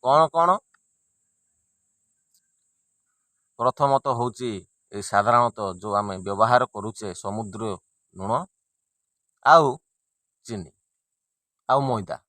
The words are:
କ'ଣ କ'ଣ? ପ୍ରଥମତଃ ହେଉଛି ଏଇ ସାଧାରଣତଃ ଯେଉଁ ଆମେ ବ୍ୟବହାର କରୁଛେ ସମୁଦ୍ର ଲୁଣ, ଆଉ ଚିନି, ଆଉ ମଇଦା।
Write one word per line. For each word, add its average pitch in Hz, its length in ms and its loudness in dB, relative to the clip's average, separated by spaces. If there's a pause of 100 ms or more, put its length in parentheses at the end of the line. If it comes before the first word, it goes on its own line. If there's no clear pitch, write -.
କ'ଣ 139 240 4
କ'ଣ? 165 220 2 (3000)
ପ୍ରଥମତଃ 135 560 0
ହେଉଛି 120 360 -6 (420)
ଏଇ 101 100 -10
ସାଧାରଣତଃ 113 720 0
ଯେଉଁ 101 200 -8
ଆମେ 101 240 -2
ବ୍ୟବହାର 110 480 2
କରୁଛେ 107 480 -12
ସମୁଦ୍ର 104 480 -10 (540)
ଲୁଣ, 98 160 -6 (1120)
ଆଉ 156 220 8 (800)
ଚିନି, 98 260 -12 (1000)
ଆଉ 131 120 2
ମଇଦା। 117 360 -4 (120)